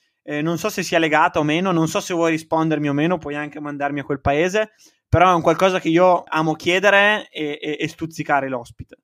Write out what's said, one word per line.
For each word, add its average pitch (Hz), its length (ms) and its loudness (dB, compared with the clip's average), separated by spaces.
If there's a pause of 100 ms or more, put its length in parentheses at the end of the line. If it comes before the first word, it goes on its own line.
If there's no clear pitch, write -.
(240)
eh, 147 180 -6
non 165 160 -2
so 214 120 -4
se 196 120 -6
sia 170 160 -2
legata 160 400 2
o 151 60 0
meno, 170 260 0
non 165 160 0
so 175 140 -4
se 190 140 -8
vuoi 165 180 0
rispondermi 160 560 -2
o 143 40 -2
meno, 165 260 0
puoi 147 180 -10
anche 147 240 -10
mandarmi 143 400 -6
a 135 40 -8
quel 139 160 -6
paese, 180 520 0 (380)
però 180 220 6
è - 20 4
un 170 80 0
qualcosa 185 380 2
che - 80 -4
io 175 360 4
amo 160 300 -2
chiedere 196 760 2
e, 151 300 -6
e, 151 200 -6
e 151 80 -4
stuzzicare 147 600 -4
l'ospite. - 540 -12